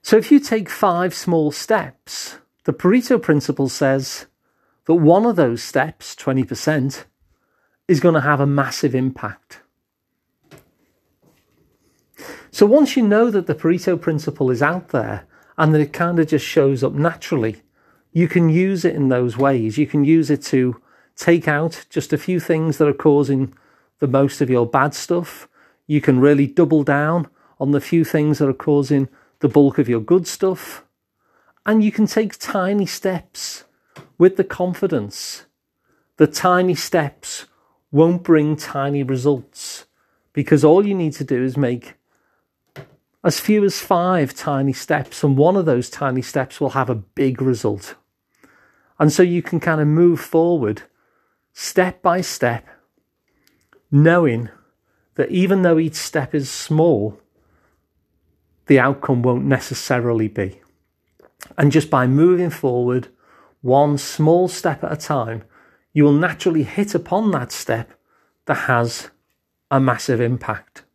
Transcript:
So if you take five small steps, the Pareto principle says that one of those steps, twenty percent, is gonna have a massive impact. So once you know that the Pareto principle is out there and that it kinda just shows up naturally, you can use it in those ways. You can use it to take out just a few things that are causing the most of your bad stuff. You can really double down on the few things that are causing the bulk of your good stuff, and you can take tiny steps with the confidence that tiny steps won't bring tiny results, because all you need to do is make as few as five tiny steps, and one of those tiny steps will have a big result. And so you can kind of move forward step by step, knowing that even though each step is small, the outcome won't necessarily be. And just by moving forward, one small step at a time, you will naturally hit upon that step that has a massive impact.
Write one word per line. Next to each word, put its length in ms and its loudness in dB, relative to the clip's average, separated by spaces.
So 140 2
if 160 2
you 80 8
take 300 -6
five 440 0
small 380 0
steps, 840 -6
the 80 -2
Pareto 480 2
principle 480 0
says 560 -2
that 80 4
one 320 6
of 100 0
those 260 0
steps, 540 -6
twenty 260 -2
percent, 640 -4
is 140 2
gonna 220 2
have 180 0
a 60 2
massive 480 -2
impact. 680 -6
So 140 4
once 320 4
you 60 2
know 280 2
that 160 -2
the 80 -2
Pareto 460 -2
principle 500 -2
is 120 -2
out 260 -2
there 380 -6
and 160 4
that 80 4
it 100 -4
kinda 320 0
just 220 -2
shows 360 0
up 120 -2
naturally, 680 -4
you 160 2
can 220 2
use 380 0
it 100 0
in 140 0
those 260 0
ways. 400 0
You 100 0
can 160 0
use 280 2
it 140 0
to 360 0
take 320 0
out 440 -4
just 240 -4
a 40 -2
few 220 -2
things 380 -2
that 100 4
are 60 0
causing 580 0
the 100 -2
most 320 0
of 80 0
your 180 2
bad 280 0
stuff. 520 -6
You 140 0
can 200 2
really 260 4
double 380 2
down 440 -2
on 140 -2
the 100 0
few 200 0
things 360 0
that 100 2
are 60 -2
causing 520 0
the 80 0
bulk 300 4
of 100 0
your 120 0
good 260 2
stuff, 580 -6
and 160 2
you 80 2
can 160 0
take 320 -4
tiny 480 -2
steps 800 -8
with 200 4
the 80 0
confidence 1040 -6
that 180 2
tiny 400 0
steps 720 -6
won't 320 2
bring 320 2
tiny 480 -6
results, 840 -6
because 300 2
all 240 6
you 80 -2
need 200 -2
to 100 -10
do 180 -2
is 140 -4
make 380 -4
as 180 0
few 240 2
as 160 -2
five 540 0
tiny 380 -2
steps, 500 -6
and 140 2
one 200 4
of 100 0
those 240 0
tiny 320 -4
steps 380 -8
will 100 -2
have 180 -2
a 60 -4
big 480 -4
result. 520 -4
And 140 4
so 100 2
you 200 2
can 180 -4
kind 200 -2
of 80 2
move 320 4
forward 640 0
step 480 -4
by 200 0
step, 460 -4
knowing 580 4
that 140 -2
even 320 0
though 160 4
each 180 -2
step 380 -6
is 160 -4
small, 680 0
the 120 6
outcome 440 0
won't 220 0
necessarily 840 -2
be. 320 -8
And 140 4
just 180 0
by 160 2
moving 440 2
forward, 580 -2
one 380 2
small 500 0
step 360 -6
at 80 -8
a 40 -8
time, 460 -6
you 120 4
will 80 6
naturally 500 0
hit 320 -4
upon 380 -2
that 200 -6
step 400 -8
that 80 -2
has 560 -2
a 100 2
massive 400 0
impact. 640 -6